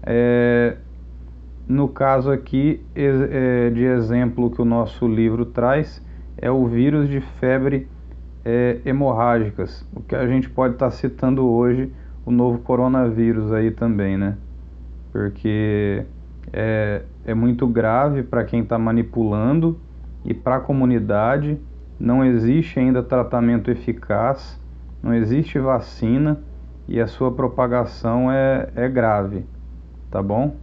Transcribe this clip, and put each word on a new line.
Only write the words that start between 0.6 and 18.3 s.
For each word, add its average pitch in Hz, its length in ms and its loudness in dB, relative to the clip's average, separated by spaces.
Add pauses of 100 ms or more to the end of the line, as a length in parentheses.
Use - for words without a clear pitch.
no 135 200 2
caso 135 440 2
aqui, 135 520 0 (120)
ex-, 139 340 2
é, 123 400 2
de 117 140 2
exemplo 120 680 2
que 120 140 -2
o - 20 2
nosso 117 420 0
livro 113 380 2
traz, 131 580 0 (320)
é - 140 -2
o 131 160 4
vírus 139 420 4
de 139 140 -2
febre, 131 680 0 (560)
é, 120 400 2
hemorrágicas, 117 1120 0
o - 60 -10
que - 140 -4
a 127 120 0
gente 127 220 0
pode 131 240 0
tá 127 160 2
citando 131 580 0
hoje, 123 460 2 (320)
o 123 60 -2
novo 120 260 4
coronavírus 117 960 2
aí 110 180 2
também, 101 460 0
né? 98 180 -2 (760)
Porque 104 920 0 (480)
é, 107 520 -2 (200)
é 117 100 -4
muito 120 340 2
grave 120 560 2
pra 120 200 0